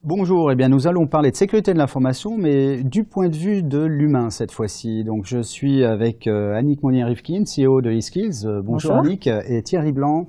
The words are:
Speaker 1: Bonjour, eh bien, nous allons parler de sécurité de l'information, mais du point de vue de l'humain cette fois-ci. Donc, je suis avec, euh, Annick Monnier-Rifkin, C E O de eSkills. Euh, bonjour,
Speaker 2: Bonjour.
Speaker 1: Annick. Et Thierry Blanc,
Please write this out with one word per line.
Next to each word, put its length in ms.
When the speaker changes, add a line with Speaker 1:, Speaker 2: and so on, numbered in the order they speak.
Speaker 1:
Bonjour, 480
eh 40
bien, 140
nous 160
allons 220
parler 240
de 40
sécurité 380
de 60
l'information, 580
mais 460
du 220
point 220
de 80
vue 280
de 200
l'humain 460
cette 220
fois-ci. 520
Donc, 220
je 160
suis 420
avec, 440
euh, 260
Annick 300
Monnier-Rifkin, 640
C 180
E 40
O 140
de 80
eSkills. 560
Euh, 180
bonjour, 280
Speaker 2:
Bonjour. 60
Speaker 1:
Annick. 280
Et 380
Thierry 300
Blanc, 360